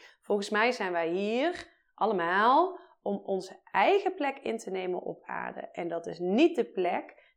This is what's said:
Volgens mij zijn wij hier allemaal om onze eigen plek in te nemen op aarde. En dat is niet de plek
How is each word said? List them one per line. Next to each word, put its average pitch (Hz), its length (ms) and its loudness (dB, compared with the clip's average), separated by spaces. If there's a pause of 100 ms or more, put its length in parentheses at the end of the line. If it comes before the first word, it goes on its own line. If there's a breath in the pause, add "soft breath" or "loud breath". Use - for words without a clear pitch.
(220 loud breath)
Volgens 202 280 -2
mij 220 220 4
zijn 202 200 -2
wij 165 180 0
hier 226 580 -2 (280 soft breath)
allemaal 214 840 2 (240 loud breath)
om 202 140 -2
onze - 420 -6 (120)
eigen 359 420 4
plek 277 240 -4
in 226 200 -6
te 196 140 -10
nemen 185 300 -4
op - 220 -10
aarde. - 380 -8 (100)
En 175 160 -6
dat 165 180 -4
is 165 140 -8
niet 233 360 4
de 226 100 0
plek - 720 -4